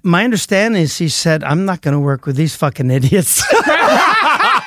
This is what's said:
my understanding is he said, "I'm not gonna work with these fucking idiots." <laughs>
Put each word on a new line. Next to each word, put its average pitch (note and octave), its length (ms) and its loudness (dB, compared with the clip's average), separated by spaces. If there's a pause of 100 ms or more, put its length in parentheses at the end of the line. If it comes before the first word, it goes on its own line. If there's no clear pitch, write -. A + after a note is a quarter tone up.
my F#3 220 2
understanding G#3+ 580 0
is C#3+ 140 -2
he E3+ 140 -2
said, D#3 340 -2
"I'm E3 220 -2
not F3+ 160 -4
gonna D3 180 0
work C#3 260 -2
with C#3+ 100 -2
these D#3 200 -2
fucking C3 340 -2
idiots." C3+ 580 0
<laughs> - 60 2 (1120)